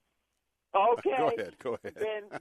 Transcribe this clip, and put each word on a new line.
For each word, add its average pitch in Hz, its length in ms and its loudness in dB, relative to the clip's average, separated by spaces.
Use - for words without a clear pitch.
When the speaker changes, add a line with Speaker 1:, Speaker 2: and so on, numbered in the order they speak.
Speaker 1:
<laughs> - 40 -20
Speaker 2:
Okay. 392 400 4
Speaker 1:
Go - 100 2
ahead, - 260 -4
go 120 180 -4
ahead. - 140 -10
Speaker 2:
Then, 214 280 -4